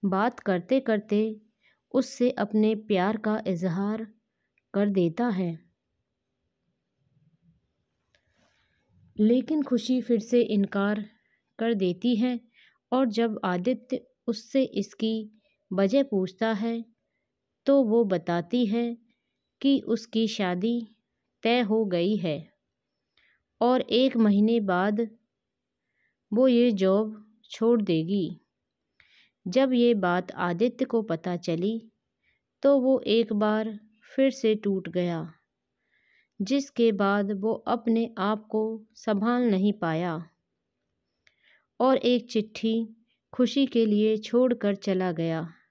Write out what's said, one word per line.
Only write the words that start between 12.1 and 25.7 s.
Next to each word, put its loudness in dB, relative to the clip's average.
है -2
और 2
जब -2
आदित्य -4
उससे -2
इसकी -6
वजह 2
पूछता -2
है, -4
तो 6
वो 4
बताती -2
है -2
कि 2
उसकी -2
शादी -2
तय 2
हो 0
गई 0
है -6
और 4
एक 2
महीने 4
बाद 0